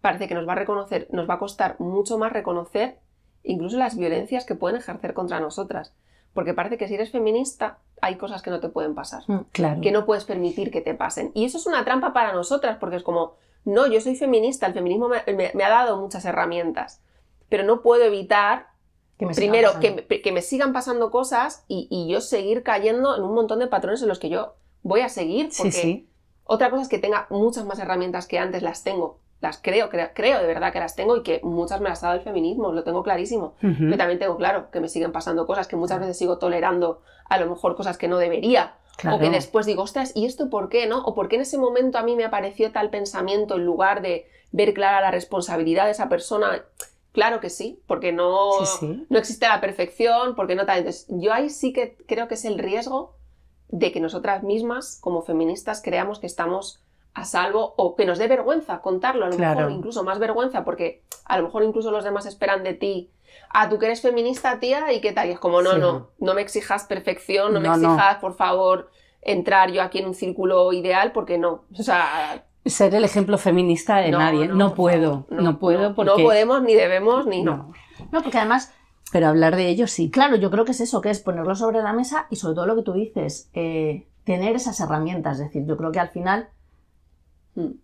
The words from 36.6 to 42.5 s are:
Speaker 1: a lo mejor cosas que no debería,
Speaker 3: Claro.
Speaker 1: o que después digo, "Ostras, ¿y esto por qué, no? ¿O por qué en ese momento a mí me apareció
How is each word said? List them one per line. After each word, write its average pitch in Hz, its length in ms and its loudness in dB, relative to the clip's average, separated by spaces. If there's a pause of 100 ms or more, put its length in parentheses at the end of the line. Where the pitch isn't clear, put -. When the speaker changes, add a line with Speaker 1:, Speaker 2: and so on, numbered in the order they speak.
Speaker 1:
a 190 100 2
lo 170 100 0
mejor 175 280 -2
cosas 185 220 -6
que 170 100 -4
no 180 100 2
debería, 175 560 2 (220)
Speaker 3:
Claro. 160 200 0
Speaker 1:
o 151 40 2
que 156 100 4
después 190 360 0
digo, 190 160 0
"Ostras, 262 340 -4
¿y 220 100 0
esto 262 240 -4
por 220 180 -4
qué, 233 200 2
no? 247 160 -2
¿O 220 100 -2
por 190 140 -2
qué 220 80 2
en 254 60 2
ese 277 160 -4
momento 254 400 2
a 220 40 -2
mí 233 140 0
me 226 80 2
apareció 214 480 -2